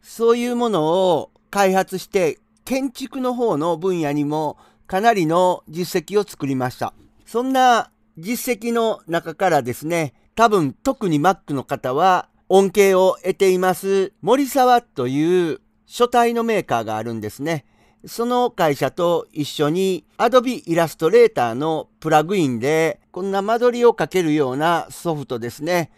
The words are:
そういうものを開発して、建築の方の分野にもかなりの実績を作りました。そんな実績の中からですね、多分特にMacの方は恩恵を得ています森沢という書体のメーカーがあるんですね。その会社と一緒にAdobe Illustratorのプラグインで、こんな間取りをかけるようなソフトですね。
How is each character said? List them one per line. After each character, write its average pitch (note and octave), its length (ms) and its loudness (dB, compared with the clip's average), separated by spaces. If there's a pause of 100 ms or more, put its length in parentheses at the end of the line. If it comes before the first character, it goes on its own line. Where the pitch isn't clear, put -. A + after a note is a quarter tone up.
そ A3+ 320 0
う - 20 -4
い A#3+ 80 -2
う B3 100 -2
も A#3+ 140 0
の E3 160 0
を E3+ 460 0 (180)
開 G3 240 2
発 F#3+ 240 -2
し - 80 -10
て、 E3+ 320 0 (260)
建 C4 280 -4
築 C4+ 300 -12
の B3+ 120 -2
方 A3+ 240 -2
の E3 180 -2
分 F3+ 240 -2
野 D3 120 -2
に D3 120 0
も D3+ 340 -4 (280)
か F#3+ 160 -2
な A#3 120 4
り F#3 120 0
の F3 440 2
実 E3 380 -6
績 G3 120 0
を G3+ 40 -2
作 - 220 -10
り C3+ 80 -4
ま B2+ 160 -2
し - 80 -14
た。 A2 160 -8 (320)
そ A#3 160 -4
ん C4 120 -2
な B3+ 360 2 (300)
実 A#3+ 420 -4
績 A#3 100 -4
の A3+ 360 -2
中 E3 260 -6
か F#3+ 160 0
ら D3 140 2
で A#2+ 100 -6
す D3 140 -10
ね、 E3 260 -2 (220)
多 A3+ 120 4
分 F3 260 2
特 A3+ 360 -4
に D3 100 0
Mac D#3+ 360 0
の B2 80 -6
方 C3 320 -6
は F3+ 340 2 (200)
恩 F#3+ 220 4
恵 G3 220 4
を F#3 300 4
得 F#3 100 -2
て G3 160 2
い F#3 80 2
ま F#3 160 2
す F#3+ 480 -2
森 B3+ 240 2
沢 B3 380 2
と B2 240 -6
い D#3+ 460 0
う - 60 -10 (260)
書 - 220 0
体 A#3+ 260 2
の A#3 100 -2
メ A3 160 0
ー - 60 -6
カ A#2 140 -2
ー A2+ 60 -6
が G#2+ 120 -6
あ A2 60 -6
る A#2 100 -6
ん A2+ 80 -8
で G#2 80 -6
す C3+ 140 -12
ね。 D#3+ 220 -4 (420)
そ - 180 -6
の B3 240 0
会 D#3+ 260 0
社 C3+ 140 -2
と E3 420 -2
一 D3 160 -6
緒 D3 220 -2
に F#3 360 -2 (120)
Adobe A#3 460 0
Illustrator E3 920 2
の D3+ 340 -4 (120)
プ D#3 100 -8
ラ D#3 140 4
グ F3+ 120 -4
イ E3+ 120 2
ン B2 100 -2
で、 D#3 420 0 (120)
こ F3+ 100 -10
ん G3 100 -6
な G3 120 -2
間 A3+ 160 -2
取 A#3+ 200 0
り A#3+ 60 2
を A#3 80 6
か E3+ 140 -2
け F3+ 160 -2
る D3+ 100 0
よ C#3+ 180 0
う B2+ 60 -6
な D#3 320 0
ソ E3 240 -6
フ C#3+ 140 -8
ト B2 100 -6
で A#2 140 -8
す - 120 -14
ね。 E3+ 340 -2